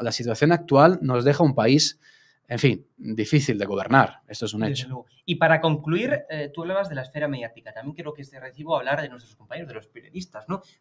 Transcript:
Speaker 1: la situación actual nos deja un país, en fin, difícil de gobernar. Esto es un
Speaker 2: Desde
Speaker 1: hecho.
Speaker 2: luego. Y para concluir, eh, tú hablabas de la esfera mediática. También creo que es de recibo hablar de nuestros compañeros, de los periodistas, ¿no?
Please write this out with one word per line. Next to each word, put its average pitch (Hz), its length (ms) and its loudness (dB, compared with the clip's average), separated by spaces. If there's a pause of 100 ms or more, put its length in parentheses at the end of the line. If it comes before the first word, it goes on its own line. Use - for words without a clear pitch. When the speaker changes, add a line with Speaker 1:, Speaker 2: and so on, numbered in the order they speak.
Speaker 1:
la 117 100 -2
situación 120 400 0
actual 165 520 6
nos 127 220 0
deja 143 200 4
un 139 100 4
país, 131 460 2 (480)
en 120 100 -6
fin, 120 280 2 (100)
difícil 110 640 0
de 101 60 -2
gobernar. 101 640 2
Esto 107 200 -10
es 104 80 -6
un 107 80 -4
Speaker 2:
Desde 110 100 -2
Speaker 1:
hecho. 131 160 -8
Speaker 2:
luego. 127 180 -12 (200)
Y 170 100 -2
para 165 260 4
concluir, 165 640 -2
eh, 147 240 -8
tú 165 100 -10
hablabas 190 280 -4
de 156 60 -10
la 131 60 -8
esfera 147 260 -6
mediática. 117 440 -10
También 120 240 -14
creo 151 160 -12
que 147 100 -18
es 139 80 -20
de 139 100 -20
recibo 147 360 -6
hablar 131 240 -2
de 143 80 -8
nuestros 123 280 -20
compañeros, 156 320 -16
de 113 60 -18
los 107 120 -14
periodistas, - 640 -16
¿no? 190 140 -8 (180)